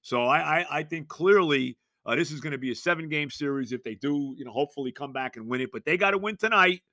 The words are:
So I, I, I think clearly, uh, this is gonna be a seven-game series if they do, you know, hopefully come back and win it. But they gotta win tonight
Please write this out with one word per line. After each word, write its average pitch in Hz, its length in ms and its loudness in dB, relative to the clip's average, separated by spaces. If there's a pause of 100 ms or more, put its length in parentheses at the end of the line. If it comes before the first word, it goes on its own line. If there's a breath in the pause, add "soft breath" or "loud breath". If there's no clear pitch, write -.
So 120 220 0
I, 156 360 2
I, 175 60 -4 (120)
I 156 40 -4
think 156 260 -8
clearly, 156 720 4 (260)
uh, 117 100 0
this 151 160 0
is 151 100 -10
gonna 143 180 -4
be 127 140 -4
a 113 40 -4
seven-game 156 540 -2
series 139 420 -4
if 123 100 -6
they 110 120 -8
do, 139 420 -2
you 131 80 -12
know, 120 80 -14
hopefully 135 400 -2
come 139 200 -10
back 131 240 -6
and 113 120 -10
win 127 140 0
it. 127 100 -4
But 110 120 -10
they 160 120 -2
gotta 196 220 2
win 208 180 -4
tonight 190 460 4 (100)